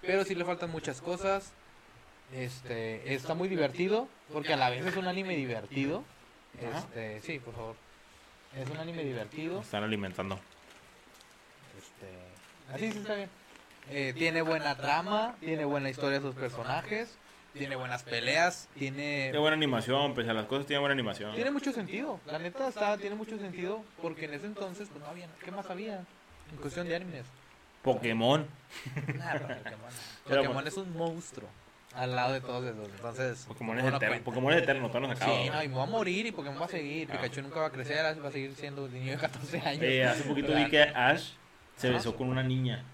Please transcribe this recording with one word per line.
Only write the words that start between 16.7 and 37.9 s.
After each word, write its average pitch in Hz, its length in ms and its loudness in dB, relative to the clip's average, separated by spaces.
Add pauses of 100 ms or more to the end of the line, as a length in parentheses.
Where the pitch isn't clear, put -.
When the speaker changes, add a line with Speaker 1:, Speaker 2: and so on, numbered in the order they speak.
Speaker 1:
tiene 139 240 -4
buenas 127 260 -4
peleas, 135 680 2 (100)
tiene 139 460 -2
Speaker 2:
Tiene 135 140 0
buena 151 180 6
animación, 135 580 4
pese 117 160 0
a - 20 4
las 107 140 0
cosas, 139 200 0
tiene 143 140 2
buena 139 140 4
animación. 107 400 -2
Speaker 1:
tiene 240 160 0
mucho 277 220 0
sentido. 226 540 -4
La 156 120 -4
neta 180 300 -2
está, 208 280 2
tiene 202 200 -4
mucho 220 220 -6
sentido, 190 460 -4 (160)
porque 160 240 -4
en 147 100 -6
ese 147 120 -6
entonces, 202 440 -6
pues, 147 120 -14
no 147 80 -12
había, 175 180 -12 (160)
¿qué 180 60 -8
más 196 180 -6
había? 190 340 -6 (480)
En 156 100 -14
cuestión 175 280 -4
de 170 80 0
animes. 170 300 -8 (560)
Speaker 2:
Pokémon. 120 640 6 (720)
Speaker 1:
Nah, 160 160 -2
pero - 140 -2
Pokémon, 110 420 -8
Speaker 2:
<laughs> - 360 -14
Era 139 100 4
Speaker 1:
Pokémon 139 180 6
Speaker 2:
bueno. 139 140 -2
Speaker 1:
es 151 100 -6
un 185 180 -6
monstruo 165 520 -4 (460)
al 127 220 -2
lado 123 160 4
de 131 80 0
todos 127 240 -4
esos. 107 240 -6
Entonces, 117 580 -4
Speaker 2:
Pokémon 113 300 -4
Speaker 1:
no 127 80 2
Speaker 2:
es 131 60 6
Speaker 1:
lo 131 80 2
Speaker 2:
eterno, 110 160 4
Speaker 1:
cuenta. 117 100 -6
Speaker 2:
Pokémon 127 300 4
es 170 80 8
eterno, 135 260 2
todavía 127 220 0
no 113 60 0
se 123 80 -2
acaba. 113 180 4
Speaker 1:
Sí, - 80 0
no, 151 120 0
y 151 60 -2
va 131 140 0
a 139 40 0
morir, 202 400 0
y 226 60 -4
Pokémon 143 260 -6
va 160 60 0
a 175 60 -6
seguir. 156 400 -4
Speaker 2:
Ah. 92 100 -4
Speaker 1:
Pikachu 127 220 -4
nunca 143 180 -4
va 156 60 2
a 147 40 0
crecer, 147 540 0